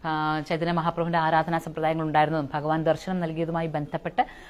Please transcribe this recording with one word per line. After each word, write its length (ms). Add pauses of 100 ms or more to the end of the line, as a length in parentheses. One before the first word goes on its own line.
ആ, 440
ചൈതന്യ 240
മഹാപ്രഭുവിന്റെ 460
ആരാധനാ 400
സമ്പ്രദായങ്ങൾ 460
ഉണ്ടായിരുന്നതും 500
ഭഗവാൻ 300
ദർശനം 360
നൽകിയതുമായി 460
ബന്ധപ്പെട്ട്, 560 (260)